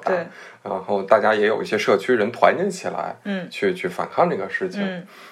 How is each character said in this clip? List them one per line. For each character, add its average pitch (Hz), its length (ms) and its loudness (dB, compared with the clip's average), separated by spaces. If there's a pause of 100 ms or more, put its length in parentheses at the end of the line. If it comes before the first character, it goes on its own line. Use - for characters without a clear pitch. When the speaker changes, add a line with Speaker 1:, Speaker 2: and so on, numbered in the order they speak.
Speaker 1:
大， - 80 0
Speaker 2:
对。 170 140 0 (360)
Speaker 1:
然 95 220 -6
后 101 180 0
大 107 160 6
家 107 160 4
也 104 120 4
有 110 160 0
一 - 20 -6
些 113 140 -2
社 104 180 4
区 123 180 2
人 107 160 2
团 98 280 4
结 196 100 0
起 - 200 -6
来， - 360 -6
Speaker 2:
嗯。 190 240 -4
Speaker 1:
去， 196 240 -2
去 - 160 -4
反 - 240 -6
抗 165 160 4
这 147 80 -2
个 98 140 -4
事 - 180 -4
情。 196 140 -6
Speaker 2:
嗯。 185 240 -6 (240)